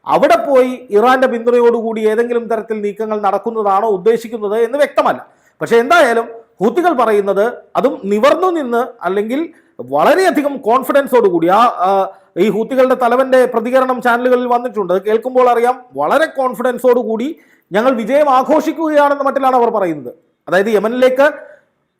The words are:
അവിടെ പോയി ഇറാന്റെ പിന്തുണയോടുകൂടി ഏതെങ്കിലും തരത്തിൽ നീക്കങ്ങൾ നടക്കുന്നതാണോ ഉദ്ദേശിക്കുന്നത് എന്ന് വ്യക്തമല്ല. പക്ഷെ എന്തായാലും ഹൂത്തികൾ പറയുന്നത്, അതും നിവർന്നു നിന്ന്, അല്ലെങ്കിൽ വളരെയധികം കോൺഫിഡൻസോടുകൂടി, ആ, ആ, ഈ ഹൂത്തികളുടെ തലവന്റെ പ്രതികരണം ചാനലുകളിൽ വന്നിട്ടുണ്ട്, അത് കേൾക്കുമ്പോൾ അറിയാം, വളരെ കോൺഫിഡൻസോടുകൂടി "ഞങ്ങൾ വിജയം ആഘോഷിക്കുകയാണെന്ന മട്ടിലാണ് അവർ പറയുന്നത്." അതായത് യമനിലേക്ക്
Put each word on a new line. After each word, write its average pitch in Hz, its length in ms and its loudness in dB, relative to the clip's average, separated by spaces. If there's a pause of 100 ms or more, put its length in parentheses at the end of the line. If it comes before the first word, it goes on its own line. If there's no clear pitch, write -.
അവിടെ 254 300 2
പോയി 254 540 0
ഇറാന്റെ 254 360 2
പിന്തുണയോടുകൂടി 233 720 0
ഏതെങ്കിലും 233 480 -2
തരത്തിൽ 220 320 -6
നീക്കങ്ങൾ 208 400 -6
നടക്കുന്നതാണോ 202 680 -2
ഉദ്ദേശിക്കുന്നത് 214 720 -2
എന്ന് 240 200 -2
വ്യക്തമല്ല. 269 480 0 (340)
പക്ഷെ 185 160 0
എന്തായാലും 240 520 2 (320)
ഹൂത്തികൾ 277 320 0
പറയുന്നത്, 214 600 0 (240)
അതും 233 280 -2
നിവർന്നു 277 420 2
നിന്ന്, 254 400 -2 (160)
അല്ലെങ്കിൽ 220 460 -4 (320)
വളരെയധികം 269 760 0
കോൺഫിഡൻസോടുകൂടി, 226 920 0
ആ, 208 160 4
ആ, 190 440 0 (280)
ഈ 202 140 0
ഹൂത്തികളുടെ 254 440 0
തലവന്റെ 254 500 2
പ്രതികരണം 247 580 -2
ചാനലുകളിൽ 247 440 0
വന്നിട്ടുണ്ട്, 233 460 -2
അത് 185 100 0
കേൾക്കുമ്പോൾ 247 460 0
അറിയാം, 240 340 0 (140)
വളരെ 214 300 0
കോൺഫിഡൻസോടുകൂടി 247 1120 -2 (340)
"ഞങ്ങൾ 226 180 2
വിജയം 269 400 0
ആഘോഷിക്കുകയാണെന്ന 285 920 0
മട്ടിലാണ് 262 340 0
അവർ 240 140 2
പറയുന്നത്." 156 440 -4 (340)
അതായത് 190 180 2
യമനിലേക്ക് 254 640 2 (680)